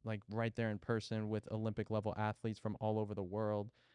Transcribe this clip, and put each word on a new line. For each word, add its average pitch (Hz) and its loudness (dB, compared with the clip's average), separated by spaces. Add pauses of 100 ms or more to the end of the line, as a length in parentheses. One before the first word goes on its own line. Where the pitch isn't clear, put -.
like, 110 -2
right 113 0
there 113 2
in 104 0
person 110 0
with 107 0
Olympic-level 110 0
athletes 107 0
from 107 -2
all 107 2
over 104 0
the 101 -2
world. 104 0 (240)